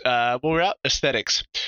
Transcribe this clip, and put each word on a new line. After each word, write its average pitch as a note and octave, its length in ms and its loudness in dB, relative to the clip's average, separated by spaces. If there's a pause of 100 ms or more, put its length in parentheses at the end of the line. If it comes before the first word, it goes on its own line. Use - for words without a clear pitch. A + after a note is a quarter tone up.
uh, B2 360 2
well, D#3 120 0
we're E3 80 2
at F#3+ 240 0
aesthetics. C3 580 0 (240)